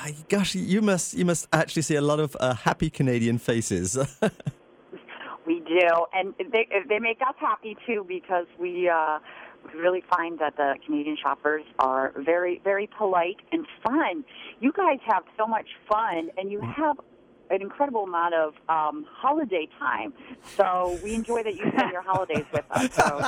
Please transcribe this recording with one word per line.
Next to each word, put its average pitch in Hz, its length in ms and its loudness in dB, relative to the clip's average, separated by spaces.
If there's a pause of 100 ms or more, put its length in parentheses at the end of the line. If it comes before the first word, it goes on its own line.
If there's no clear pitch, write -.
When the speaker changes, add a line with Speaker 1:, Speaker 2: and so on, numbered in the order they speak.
Speaker 1:
I, 147 120 -8 (140)
gosh, 196 240 2
you 196 300 2
must, 190 320 2
you 180 100 2
must 170 260 2
actually 160 300 2
see 156 140 0
a 143 60 2
lot 147 180 2
of, 151 200 -2
uh, 127 140 2
happy 160 380 0
Canadian 117 480 2
faces. 107 580 0 (240)
<laughs> 220 100 2 (1120)
Speaker 2:
We 165 180 -2
do, 170 260 4 (260)
and 190 220 -4 (160)
they, 226 160 2 (200)
they 208 120 0
make 226 220 -4
us 262 180 0
happy, 220 360 -4 (120)
too, 208 200 -4
because 180 380 -4 (140)
we, 180 280 -2
uh, 156 300 2 (560)
we 156 60 -12
really 180 280 2
find 170 300 0
that 151 180 -2
the 139 200 0 (100)
Canadian 151 360 -2
shoppers 147 420 0 (160)
are 135 380 2
very, 175 460 0
very 202 320 0
polite 185 420 0 (140)
and 165 140 -2 (180)
fun. 277 400 0 (360)
You 254 120 2
guys 330 360 2
have 190 160 2 (140)
so 214 100 2
much 220 200 -2 (220)
fun, 196 480 6
and 196 140 -4
you 208 100 -4
have 294 360 2 (520)
an 190 120 2
incredible 226 440 0
amount 175 280 0
of, 156 200 2 (160)
um, 151 420 0
holiday 247 560 0 (100)
time. 247 360 -4 (420)
So 180 480 0
we 214 100 -6
enjoy 226 300 -2
that 214 100 -4
you - 220 -4
spend 240 160 0
your 180 100 -6
holidays 185 520 -2
with 147 180 -2
us. 254 220 0
So - 340 2